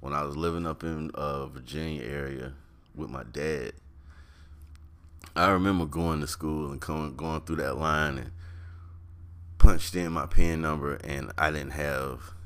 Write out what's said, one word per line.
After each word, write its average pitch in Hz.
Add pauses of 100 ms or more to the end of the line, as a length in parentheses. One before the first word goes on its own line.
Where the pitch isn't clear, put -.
when 69
I 73
was 71
living 85
up 80
in, 80
uh, 69
Virginia 67
area 67 (400)
with 73
my 64
dad. 71 (1600)
I 90
remember 92
going 80
to 71
school 76
and 69
coming, 76
going 80
through 82
that 69
line 76
and - (1300)
punched -
in 87
my 80
pin 82
number, 76
and 69
I 76
didn't 71
have 67 (120)